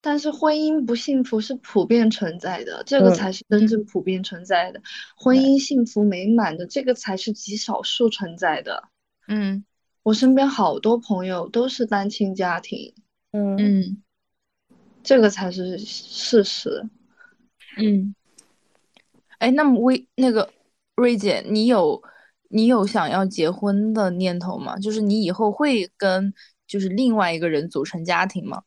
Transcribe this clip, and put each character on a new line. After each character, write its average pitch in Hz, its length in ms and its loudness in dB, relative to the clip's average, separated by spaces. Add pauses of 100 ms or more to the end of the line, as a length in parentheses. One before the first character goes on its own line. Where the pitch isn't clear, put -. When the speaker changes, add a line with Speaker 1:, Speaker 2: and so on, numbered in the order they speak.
Speaker 1:
但 294 140 0
是 294 140 -2
婚 302 240 0
姻 311 300 0
不 233 100 -2
幸 254 280 0
福 226 180 -2
是 214 140 -8
普 - 300 0
遍 233 240 4
存 180 300 -4
在 180 240 -8
的， - 220 -12
这 269 160 4
个 190 100 10
才 190 200 0
是 190 180 -10
真 214 180 4
正 214 180 0
普 196 160 -4
遍 185 220 -4
存 180 220 -12
在 185 260 0
的。 - 80 -18
Speaker 2:
嗯。 - 40 -20 (320)
Speaker 1:
婚 254 220 4
姻 269 240 6
幸 269 240 0
福 214 180 0
美 190 240 0
满 208 300 2
的， 175 100 -10
这 269 160 -4
个 254 100 -4
才 202 240 -6
是 208 160 -6
极 208 240 -10
少 - 260 -6
数 - 260 0
存 175 280 -8
在 165 240 -2
的。 - 220 -10 (440)
Speaker 3:
嗯。 202 380 -4 (380)
Speaker 1:
我 220 100 2
身 254 220 4
边 269 120 4
好 190 320 0
多 226 180 2
朋 190 280 -4
友 180 240 -4
都 240 180 0
是 254 180 -4
单 202 240 -2
亲 196 240 -4
家 180 260 -2
庭。 - 340 -14 (380)
Speaker 2:
嗯。 202 260 -2
Speaker 3:
嗯。 202 460 0 (1000)
Speaker 1:
这 269 160 4
个 220 100 6
才 190 220 -4
是 185 280 -8
事 - 640 0
实。 - 400 -6 (960)
Speaker 3:
嗯。 202 380 0 (1200)
哎， 233 140 2
那 285 120 2
么 262 180 4
薇-， 254 340 2
那 254 160 2
个 220 200 0 (440)
瑞 240 220 4
姐， 196 300 -2
你 214 200 0
有， 196 340 2 (480)
你 220 180 2
有 233 180 4
想 190 240 -2
要 185 160 0
结 170 240 0
婚 202 440 -2
的 208 180 0
念 175 280 -2
头 175 180 -8
吗？ - 220 -8
就 208 120 -4
是 220 100 -2
你 208 220 2
以 170 80 -2
后 208 200 0
会 233 460 0
跟， 196 360 0 (340)
就 202 120 -6
是 190 100 -4
另 226 260 0
外 180 180 0
一 165 40 -4
个 170 120 -2
人 156 200 -2
组 139 140 -4
成 165 220 -8
家 175 200 0
庭 190 200 -8
吗？ 196 220 -10